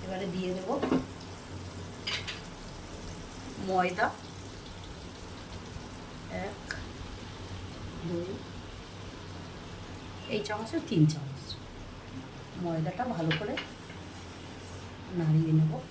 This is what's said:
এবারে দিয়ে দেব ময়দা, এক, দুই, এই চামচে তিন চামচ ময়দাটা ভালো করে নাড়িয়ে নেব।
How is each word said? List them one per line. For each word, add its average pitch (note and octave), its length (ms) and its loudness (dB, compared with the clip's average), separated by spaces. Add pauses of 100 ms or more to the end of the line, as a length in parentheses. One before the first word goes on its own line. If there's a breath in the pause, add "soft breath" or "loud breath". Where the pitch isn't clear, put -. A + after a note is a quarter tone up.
এবারে F#3+ 320 0
দিয়ে F#3 220 2
দেব - 120 -2 (3000)
ময়দা, F#3 400 6 (2500)
এক, - 160 -4 (1500)
দুই, F3 200 0 (2000)
এই G#3+ 140 4
চামচে A3 300 0 (120)
তিন F3+ 120 10 (100)
চামচ - 320 -2 (1200)
ময়দাটা E3+ 400 2 (120)
ভালো D#3+ 240 4
করে - 140 0 (1700)
নাড়িয়ে D#3+ 400 8
নেব। D#3 120 8 (200)